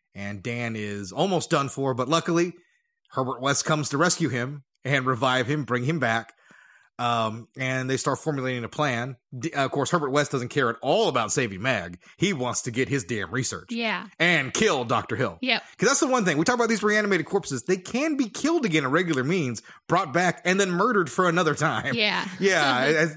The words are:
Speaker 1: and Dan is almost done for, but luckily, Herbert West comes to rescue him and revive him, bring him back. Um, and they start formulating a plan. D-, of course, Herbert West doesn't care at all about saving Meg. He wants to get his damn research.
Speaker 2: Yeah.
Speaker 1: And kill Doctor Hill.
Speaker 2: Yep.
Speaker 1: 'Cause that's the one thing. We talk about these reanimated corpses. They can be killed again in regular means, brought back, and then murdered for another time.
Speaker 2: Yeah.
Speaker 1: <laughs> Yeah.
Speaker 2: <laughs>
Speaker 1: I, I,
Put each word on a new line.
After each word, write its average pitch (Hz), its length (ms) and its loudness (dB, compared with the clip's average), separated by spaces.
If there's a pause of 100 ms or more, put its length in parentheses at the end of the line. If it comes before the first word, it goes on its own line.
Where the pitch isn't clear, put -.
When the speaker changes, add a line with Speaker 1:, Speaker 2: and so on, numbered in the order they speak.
(140)
Speaker 1:
and 101 280 -10
Dan 117 340 -6
is 101 360 -8
almost 170 380 0
done 139 180 2
for, 135 240 -2
but 123 160 -2
luckily, 170 460 0 (560)
Herbert 127 320 -4
West 135 240 0
comes 151 240 0
to 139 80 0
rescue 165 320 2
him 127 320 -4 (200)
and 135 220 0
revive 127 420 2
him, 147 180 -2
bring 123 200 -2
him 160 140 -2
back. 113 340 0 (680)
Um, 117 580 -2
and 131 340 -4
they 135 60 2
start 135 240 -2
formulating 127 440 -2
a 110 40 -6
plan. 131 480 -2 (200)
D-, 127 180 -6
of 135 180 0
course, 139 180 0
Herbert 151 200 2
West 147 200 2
doesn't 123 200 -2
care 131 180 2
at 117 140 -2
all 185 260 2
about 120 240 0
saving 104 300 -2
Meg. 92 360 -2 (200)
He 202 140 2
wants 123 300 -4
to 127 80 -8
get 120 180 0
his 135 140 -2
damn 98 300 -6
research. 123 380 -4
Speaker 2:
Yeah. 220 360 -4 (140)
Speaker 1:
And 160 320 2
kill 165 320 2
Doctor 117 320 0
Hill. 104 240 -2
Speaker 2:
Yep. 254 220 -2 (160)
Speaker 1:
'Cause 220 100 2
that's 277 120 2
the 320 60 2
one 254 180 2
thing. 165 120 2
We 160 80 2
talk 247 100 2
about 233 140 2
these 220 140 0
reanimated 208 440 2
corpses. 147 380 -2
They 185 140 0
can 277 380 -2
be 262 120 0
killed 311 380 0
again 156 180 2
in 127 60 -2
regular 156 340 2
means, 139 380 -2 (260)
brought 170 240 2
back, 175 320 2
and 185 160 2
then 190 100 2
murdered 185 400 2
for 185 180 2
another 170 260 2
time. 139 400 0
Speaker 2:
Yeah. 208 380 0
Speaker 1:
<laughs> 185 60 -12
Yeah. 185 240 4
Speaker 2:
<laughs> 135 140 4
Speaker 1:
I, 151 260 4
I, - 20 4 (120)